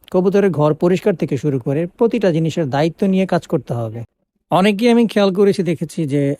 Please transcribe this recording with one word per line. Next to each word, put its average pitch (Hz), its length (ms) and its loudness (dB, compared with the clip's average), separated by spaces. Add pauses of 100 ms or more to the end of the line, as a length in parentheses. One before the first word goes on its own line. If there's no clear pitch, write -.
(100)
কবুতরের 190 400 2
ঘর 151 240 2
পরিষ্কার 180 400 0
থেকে 156 220 -4
শুরু 135 220 -2
করে 147 280 -2
প্রতিটা 226 460 0
জিনিসের 160 380 -2
দায়িত্ব 160 360 -2
নিয়ে 190 200 0
কাজ 180 200 -2
করতে 135 280 -4
হবে। 117 300 -8 (460)
অনেকেই 202 400 2
আমি 233 160 4
খেয়াল 196 280 0
করেছি, 202 280 2
দেখেছি 151 440 -4
যে 139 340 0